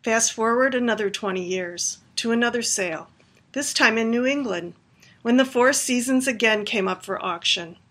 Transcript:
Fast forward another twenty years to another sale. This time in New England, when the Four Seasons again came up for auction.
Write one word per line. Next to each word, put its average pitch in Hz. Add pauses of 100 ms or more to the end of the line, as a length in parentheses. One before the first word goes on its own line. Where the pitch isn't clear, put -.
Fast 226
forward 233
another 220
twenty 190
years 175 (160)
to -
another 240
sale. 180 (440)
This -
time 226
in 226
New 240
England, 220 (480)
when 233
the 262
Four 254
Seasons 254
again 220
came 208
up 185
for 190
auction. 170 (140)